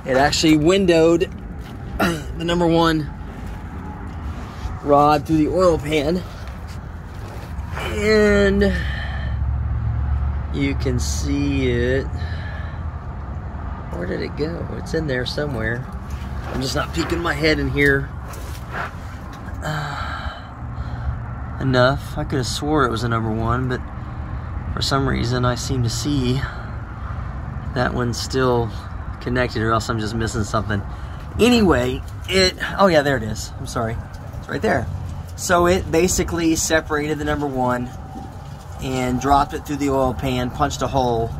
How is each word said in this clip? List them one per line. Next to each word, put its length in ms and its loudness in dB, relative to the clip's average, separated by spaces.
It 140 2
actually 400 6
windowed 600 6
<clears throat> 380 -10
the 460 -2
number 220 2
one 420 4
rod 420 6
through 140 2
the 100 4
oil 300 4
pan. 440 0
And 960 4
you 220 0
can 260 0
see 680 0
it. 340 2
Where 100 -6
did 160 -4
it 160 -6
go? 400 -4
It's 160 -8
in 140 0
there 180 0
somewhere. 580 -2
I'm 120 -4
just 160 -2
not 160 -2
peeking 280 -2
my 120 0
head 260 2
in 120 0
here, 400 4
uh, 1900 -6
enough. 600 2
I 60 -2
could 120 -2
have 100 0
swore 380 2
it 60 2
was 120 -2
a 60 0
number 240 0
one, 380 0
but 100 -2
for 100 -4
some 260 2
reason 360 2
I 120 4
seem 260 0
to 80 2
see 440 2
that 180 2
one's 280 0
still 500 2
connected, 420 0
or 100 4
else 180 2
I'm 80 0
just 160 -4
missing 300 0
something. 360 0
Anyway, 600 6
it, 260 4
oh 80 8
yeah, 160 8
there 140 4
it 80 -2
is. 340 -6
I'm 80 -8
sorry. 300 -2
It's 100 -10
right 140 -4
there. 240 2
So 320 4
it 240 2
basically 640 2
separated 640 0
the 60 -4
number 240 0
one 420 0
and 400 0
dropped 340 4
it 120 -8
through 120 -4
the 120 0
oil 240 2
pan, 360 -2
punched 320 -2
a 40 0
hole 540 0